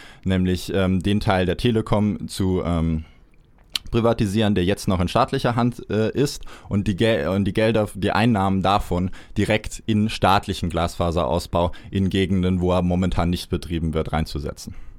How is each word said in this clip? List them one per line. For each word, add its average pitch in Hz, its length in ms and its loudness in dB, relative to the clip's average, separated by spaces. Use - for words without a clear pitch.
nämlich, 92 500 0
ähm, 95 260 2
den 101 200 0
Teil 92 260 2
der 87 100 0
Telekom 107 720 0
zu... 92 360 0
Ähm, 82 400 0
privatisieren, 110 640 2
der 90 100 2
jetzt 98 240 0
noch 92 120 2
in 90 80 0
staatlicher 127 460 0
Hand, 120 360 -2
äh, 107 280 0
ist - 280 -2
und 101 180 0
die 98 80 0
Gel-, 104 320 2
und 98 160 0
die 95 80 -2
Gelder, 110 420 2
die 98 160 -2
Einnahmen 98 520 2
davon 95 480 0
direkt 107 480 -2
in 107 240 2
staatlichen 95 640 0
Glasfaserausbau 85 1040 0
in 95 180 0
Gegenden, 92 540 2
wo 90 100 2
er 90 80 2
momentan 90 480 0
nicht 87 220 -4
betrieben 82 420 -4
wird, 78 220 -2
reinzusetzen. 76 600 -6